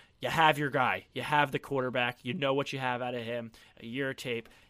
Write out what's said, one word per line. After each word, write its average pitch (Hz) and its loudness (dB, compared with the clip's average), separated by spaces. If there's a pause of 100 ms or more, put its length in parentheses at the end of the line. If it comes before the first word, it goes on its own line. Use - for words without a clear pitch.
(200)
You 123 -2
have 156 6
your 147 0
guy. 117 2
You 127 -6
have 143 2
the 143 -2
quarterback. 127 -2
You 123 -4
know 139 0
what 139 0
you 135 -6
have 123 -2
out 123 -4
of 120 -4
him. 117 -6 (300)
A 113 -14
year 131 -4
of 131 -8
tape. 117 -6 (200)